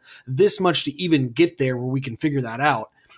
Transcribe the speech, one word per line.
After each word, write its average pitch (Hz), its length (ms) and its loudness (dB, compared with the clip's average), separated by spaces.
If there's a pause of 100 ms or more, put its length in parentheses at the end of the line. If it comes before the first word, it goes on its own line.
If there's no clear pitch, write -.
(280)
this 180 320 2
much 180 240 2
to 143 80 -6 (100)
even 151 280 2
get 165 280 0
there 131 180 0
where 123 120 -6
we 135 140 -2
can 117 160 -8
figure 143 240 -2
that 117 180 -6
out." 135 320 0 (260)